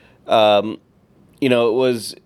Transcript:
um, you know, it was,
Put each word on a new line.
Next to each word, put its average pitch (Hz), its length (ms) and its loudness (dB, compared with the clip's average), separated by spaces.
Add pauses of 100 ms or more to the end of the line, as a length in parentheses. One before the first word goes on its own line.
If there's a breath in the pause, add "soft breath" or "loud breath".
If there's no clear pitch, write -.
(280 soft breath)
um, 107 540 0 (580)
you 135 80 -2
know, 120 220 2
it 107 60 -2
was, 123 380 -4 (120)